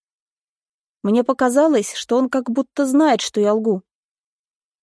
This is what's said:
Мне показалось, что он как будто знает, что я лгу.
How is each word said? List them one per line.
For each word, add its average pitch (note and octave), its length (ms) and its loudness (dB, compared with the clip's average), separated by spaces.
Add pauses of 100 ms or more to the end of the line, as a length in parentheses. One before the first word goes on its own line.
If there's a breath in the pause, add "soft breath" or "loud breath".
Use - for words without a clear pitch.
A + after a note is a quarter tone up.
(1040)
Мне A3 200 2
показалось, C4 680 0
что - 240 -4
он C4 120 0
как B3+ 200 -6
будто C4+ 360 -4
знает, C4+ 360 2
что - 180 -6
я G#3 140 2
лгу. G#3+ 300 -2 (1000)